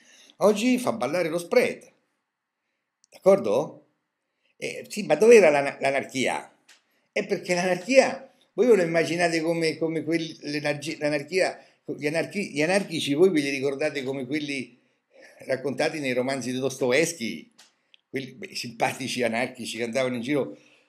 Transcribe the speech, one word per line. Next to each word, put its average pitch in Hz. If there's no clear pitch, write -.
Oggi 214
fa 123
ballare 147
lo 160
spread, 170
d'accordo? 147
Eh, -
sì, 208
ma 151
dov'era 208
l'ana-, 139
l'anarchia? 120
È 202
perché 180
l'anarchia, 180
voi 226
ve 226
lo 180
immaginate 165
come, 165
come 160
quel, 165
l'energi-, 147
l'anarchia, 147
gli 139
anarchi-, 160
gli 143
anarchici, 165
voi 180
ve 156
li 139
ricordate 139
come 135
quelli 139
raccontati 135
nei 135
romanzi 127
di 127
Dostoevsky, 131
quelli, 135
beh, -
simpatici 123
anarchici 113
che 113
andavano 127
in 120
giro 131